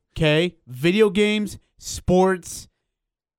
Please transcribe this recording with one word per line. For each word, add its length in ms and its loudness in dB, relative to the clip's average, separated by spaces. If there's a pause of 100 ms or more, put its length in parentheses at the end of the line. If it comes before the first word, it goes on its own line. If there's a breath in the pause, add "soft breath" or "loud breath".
(180)
Okay. 380 0 (120)
Video 440 2
games, 480 -2 (180)
sports, 880 -2 (720)